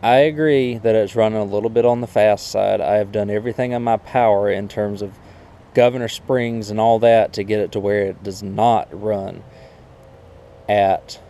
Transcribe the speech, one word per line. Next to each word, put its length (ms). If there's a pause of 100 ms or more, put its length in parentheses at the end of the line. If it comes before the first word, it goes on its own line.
I 140
agree 600
that 160
it's 220
running 240
a 60
little 260
bit 120
on 180
the 40
fast 460
side. 280
I 180
have 140
done 200
everything 400
in 100
my 160
power 540
in 160
terms 340
of 160 (560)
governor 340
springs 640
and 100
all 200
that 340
to 100
get 180
it 100
to 80
where 260
it 160
does 220
not 480
run 520 (1300)
at 500 (100)